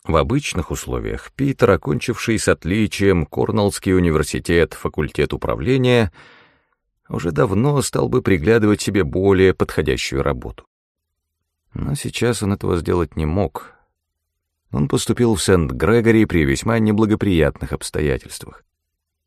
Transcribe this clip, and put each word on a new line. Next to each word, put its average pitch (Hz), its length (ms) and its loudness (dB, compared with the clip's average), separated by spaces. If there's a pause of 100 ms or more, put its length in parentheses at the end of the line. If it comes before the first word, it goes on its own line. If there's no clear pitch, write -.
В 80 120 0
обычных 80 560 -2
условиях 57 640 -8
Питер, 135 340 0
окончивший - 720 -2
с - 80 -6
отличием 95 800 0
Корнеллский 101 680 0
университет, 80 800 2
факультет - 580 -4
управления, 113 800 0 (960)
уже - 240 -6
давно 131 520 2
стал - 260 -2
бы 123 140 0
приглядывать 101 580 4
себе 95 220 0
более 92 500 4
подходящую 67 680 -2
работу. 64 420 -6 (1120)
Но - 180 -6
сейчас - 480 -2
он 101 120 0
этого 92 240 -2
сделать 87 380 -2
не 78 120 -2
мог. 85 480 -4 (960)
Он 139 160 0
поступил 117 480 0
в - 80 -2
Сент-Грегори 101 840 4
при 82 200 2
весьма 113 340 0
неблагоприятных 101 920 0
обстоятельствах. - 920 -6 (640)